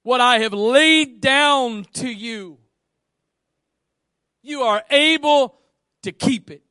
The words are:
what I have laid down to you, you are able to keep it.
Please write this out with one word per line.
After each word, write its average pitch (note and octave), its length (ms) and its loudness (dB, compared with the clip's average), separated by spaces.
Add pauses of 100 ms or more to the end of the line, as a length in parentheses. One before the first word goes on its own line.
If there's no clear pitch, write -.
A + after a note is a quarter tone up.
what B3 180 -2
I B3 200 2
have A3 140 -4
laid C4 680 2
down C4+ 720 0
to B3+ 160 -8
you, G#3 480 -14 (1800)
you C#4 220 -8
are G#3+ 260 0
able D4 680 2 (420)
to F#3+ 100 -10
keep - 380 -4
it. D3 200 -20